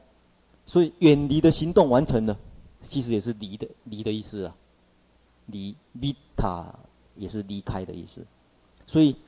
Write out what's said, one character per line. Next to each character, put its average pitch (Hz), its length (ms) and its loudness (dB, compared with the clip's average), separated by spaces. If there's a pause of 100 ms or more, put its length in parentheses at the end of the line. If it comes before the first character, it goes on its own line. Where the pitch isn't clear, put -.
(640)
所 180 180 4
以 156 160 -2
远 147 280 6
离 151 140 0
的 165 100 6
行 165 220 -2
动 165 160 6
完 127 160 4
成 110 200 0
了， 104 120 -2 (460)
其 139 180 -6
实 120 100 -4
也 110 80 0
是 117 140 -4
离 104 240 -14
的， - 100 -12 (180)
离 107 180 -12
的 107 80 -4
意 107 100 -6
思 104 240 -12
啊。 82 100 -12 (920)
离， 101 280 -12 (240)
vita 98 680 -6 (500)
也 101 120 -12
是 107 160 -8
离 101 180 -10
开 95 220 -8
的 87 100 -14
意 87 120 -16
思。 - 200 -20 (640)
所 160 140 2
以 143 140 4 (120)